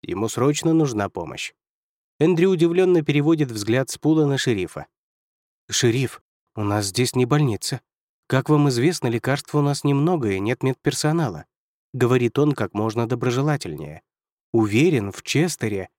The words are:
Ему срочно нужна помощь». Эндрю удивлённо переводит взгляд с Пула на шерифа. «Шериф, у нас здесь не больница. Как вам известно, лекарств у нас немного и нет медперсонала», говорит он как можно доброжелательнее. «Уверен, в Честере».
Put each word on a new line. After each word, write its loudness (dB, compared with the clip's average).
Ему -4
срочно 0
нужна 0
помощь». -10
Эндрю 4
удивлённо 4
переводит 2
взгляд -2
с -10
Пула 2
на 0
шерифа. -4
«Шериф, 0
у -6
нас 0
здесь -2
не 4
больница. 0
Как 0
вам 4
известно, 0
лекарств -4
у 2
нас -2
немного 0
и -2
нет -4
медперсонала», -2
говорит 2
он 4
как -4
можно -2
доброжелательнее. -4
«Уверен, 2
в -16
Честере». -4